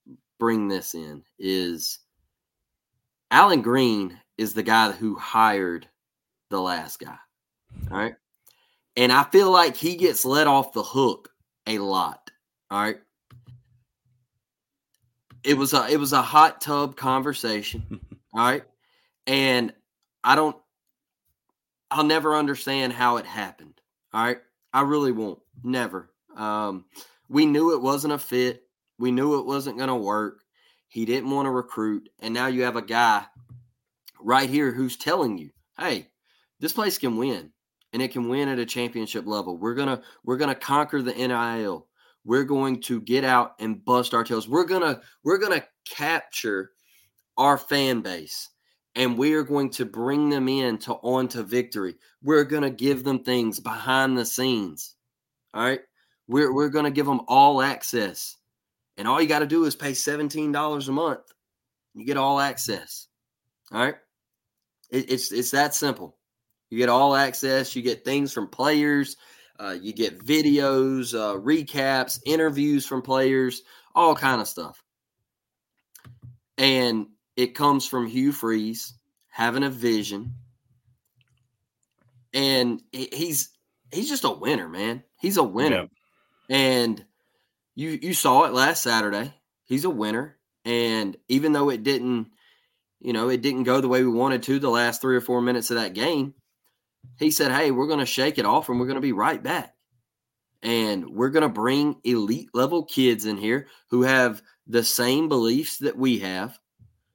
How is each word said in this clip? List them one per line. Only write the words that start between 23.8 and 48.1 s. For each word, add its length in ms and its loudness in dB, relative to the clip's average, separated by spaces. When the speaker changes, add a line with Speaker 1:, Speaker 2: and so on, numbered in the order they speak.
Speaker 1:
All 100 0
right. 160 -2
I 100 4
really 280 0
won't. 300 -6
Never. 480 -6
Um, 480 -6
we 160 4
knew 300 4
it 80 -2
wasn't 300 0
a 60 -2
fit. 500 -4
We 120 0
knew 300 2
it 60 -8
wasn't 320 -6
gonna 180 -2
work. 480 -4
He 200 -6
didn't 240 -2
wanna 200 0
recruit. 580 -4
And 140 -8
now 120 0
you 160 0
have 140 -2
a 60 -4
guy 420 2
right 280 2
here 220 0
who's 260 -4
telling 420 -2
you, 120 -16
"Hey, 300 -6
this 120 -4
place 260 -2
can 180 -2
win, 340 -4
and 80 -4
it 120 -4
can 160 -4
win 200 -2
at 120 -2
a 60 -4
championship 600 -6
level. 300 -6
We're 180 -4
gonna, 280 -2
we're 120 -2
gonna 180 -2
conquer 480 0
the 140 -6
N 160 -2
I 320 -2
L. 240 -8
We're 200 2
going 380 -2
to 180 -4
get 240 -2
out 340 2
and 260 -6
bust 300 2
our 80 2
tails. 260 -4
We're 160 2
gonna, 360 0
we're 140 2
gonna 260 0
capture 880 -4
our 220 4
fan 420 0
base." 500 -12